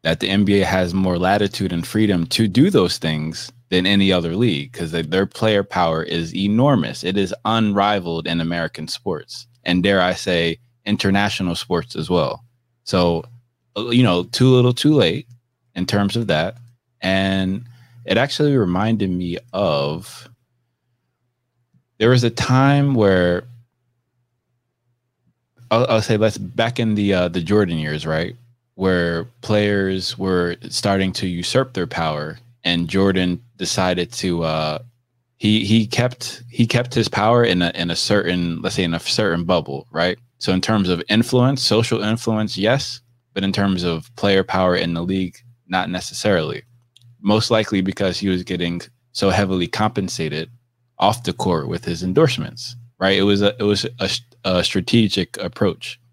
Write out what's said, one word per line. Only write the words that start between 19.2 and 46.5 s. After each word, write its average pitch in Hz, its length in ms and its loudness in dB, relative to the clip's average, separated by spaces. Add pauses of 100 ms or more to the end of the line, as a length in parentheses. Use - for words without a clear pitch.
of, 78 760 -2 (1700)
there 110 140 4
was 123 120 6
a 117 60 2
time 139 680 4
where, 90 480 4 (2250)
I'll, 123 180 4
I'll 110 120 2
say, 110 160 0
let's, 107 200 2
back 113 420 -2
in 110 160 0
the, 101 180 2
uh, 90 140 2
the 87 140 -2
Jordan 90 360 2
years, 76 280 -6
right, 80 300 -4 (400)
where 87 500 0 (160)
players 101 760 0
were 90 380 0 (140)
starting 95 440 0
to - 140 -4
usurp 90 460 -2
their 90 140 -4
power, 78 520 -6 (240)
and 85 240 0
Jordan 92 540 2 (160)
decided 90 560 -2
to, 87 300 -4
uh, 78 360 -2 (580)
he, 107 280 2
he 110 200 4
kept, - 640 -6
he 117 160 2
kept 123 280 -2
his 113 160 0
power 117 340 2
in 92 180 0
a, 85 140 0
in 85 160 -4
a 82 40 -4
certain, 87 640 -2
let's 92 140 -4
say, 98 80 0
in 82 100 0
a 85 60 -4
certain 87 440 -2
bubble, 80 480 -2
right? 87 260 0 (220)
So 95 140 0
in 92 80 2
terms 101 280 2
of 85 200 0
influence, 123 520 2
social 113 400 2
influence, 107 560 -2
yes, 117 440 -2 (320)
but 98 100 -4
in 98 80 0
terms 95 320 0
of 82 320 -4
player 95 280 2
power 92 320 2
in 85 180 -2
the 82 100 -4
league, 92 340 -4 (300)
not 90 220 -2
necessarily. 90 760 -2 (580)